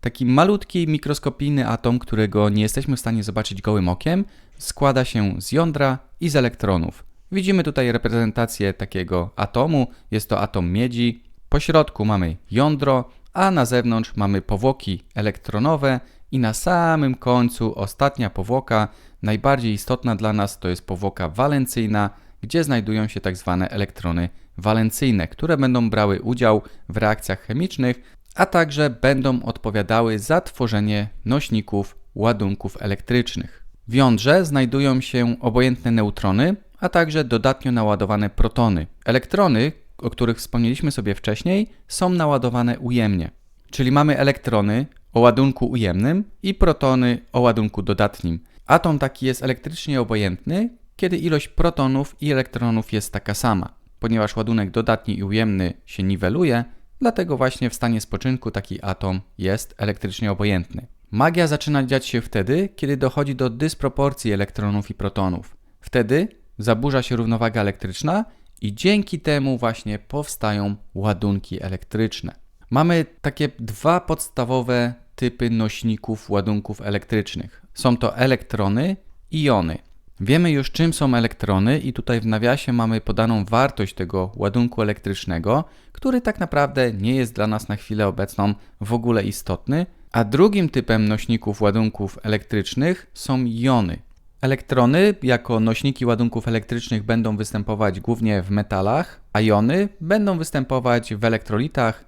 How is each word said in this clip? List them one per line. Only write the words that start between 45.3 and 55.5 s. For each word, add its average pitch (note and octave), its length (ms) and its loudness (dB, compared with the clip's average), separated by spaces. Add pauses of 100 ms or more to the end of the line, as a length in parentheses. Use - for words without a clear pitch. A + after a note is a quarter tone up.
ujemnym A#2 580 0 (200)
i F#3+ 100 0
protony C3 640 4 (140)
o B2+ 60 2
ładunku A2 420 2
dodatnim. F#2 580 -2 (260)
Atom D#3 340 4
taki C3+ 260 -4
jest C3 180 -2
elektrycznie C3 580 -2
obojętny, A2+ 760 -2 (180)
kiedy F3+ 220 -2
ilość D3+ 300 -2
protonów C#3 760 0
i D3 100 0
elektronów A#2+ 640 -2
jest G#2 200 -2
taka G2+ 200 -4
sama. G#2 400 0 (260)
Ponieważ A2+ 360 0
ładunek A2 360 0
dodatni A2+ 460 0
i F#2+ 60 -4
ujemny G2 500 0 (120)